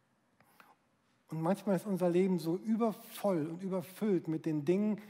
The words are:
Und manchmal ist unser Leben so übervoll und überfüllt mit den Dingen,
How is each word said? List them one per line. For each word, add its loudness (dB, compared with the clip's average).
Und -4
manchmal 0
ist -2
unser 2
Leben 4
so -2
übervoll 0
und -8
überfüllt -2
mit -2
den 0
Dingen, 2